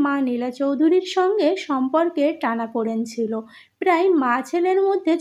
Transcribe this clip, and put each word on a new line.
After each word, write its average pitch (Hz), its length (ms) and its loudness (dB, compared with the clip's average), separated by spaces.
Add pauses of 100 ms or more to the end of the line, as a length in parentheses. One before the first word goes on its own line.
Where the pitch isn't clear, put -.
মা 277 160 0
নীলা 247 300 -4
চৌধুরীর 311 640 2
সঙ্গে 370 340 2 (180)
সম্পর্কে 294 580 0 (160)
টানাপোড়েন 226 580 -4 (120)
ছিল। 220 200 -4 (480)
প্রায় 359 280 2 (140)
মা 247 140 0 (140)
ছেলের 359 380 0
মধ্যে 381 340 0